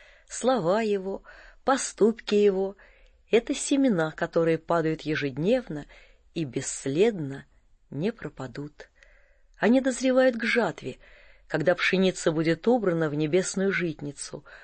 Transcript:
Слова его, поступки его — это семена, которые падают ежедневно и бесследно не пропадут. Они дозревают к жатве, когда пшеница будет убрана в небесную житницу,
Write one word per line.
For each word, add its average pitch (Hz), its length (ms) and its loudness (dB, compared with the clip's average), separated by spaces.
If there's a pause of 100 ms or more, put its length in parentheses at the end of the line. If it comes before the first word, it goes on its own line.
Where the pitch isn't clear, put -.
(280)
Слова 220 540 0
его, 196 400 -4 (420)
поступки 226 720 0
его — 196 420 2 (540)
это 233 240 2
семена, 233 560 2
которые 165 480 0
падают 160 440 -2
ежедневно 151 840 -2 (480)
и 165 100 -4
бесследно 139 1000 -2 (440)
не 165 200 -4
пропадут. 143 800 -12 (680)
Они 240 220 4
дозревают 254 560 2
к 226 80 -6
жатве, 202 540 -2 (480)
когда 156 280 2
пшеница 185 580 2
будет 160 360 0
убрана 180 400 2
в 143 60 -6
небесную 180 580 0
житницу, 151 720 -6 (200)